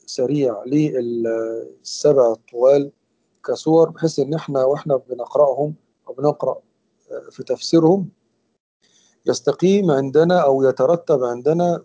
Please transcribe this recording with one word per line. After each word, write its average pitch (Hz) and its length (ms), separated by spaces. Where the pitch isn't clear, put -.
سريع 127 600
للسبع 120 1700
الطوال 135 600
كسور، 160 440
بحيث 160 300
إن 139 140
إحنا 143 300
وإحنا 143 320
بنقرأهم 135 680
أو - 60
بنقرأ، 139 480
آه، 131 200
في - 120
تفسيرهم 165 640
يستقيم 175 640
عندنا 147 480
أو 135 240
يترتب 135 600
عندنا 151 600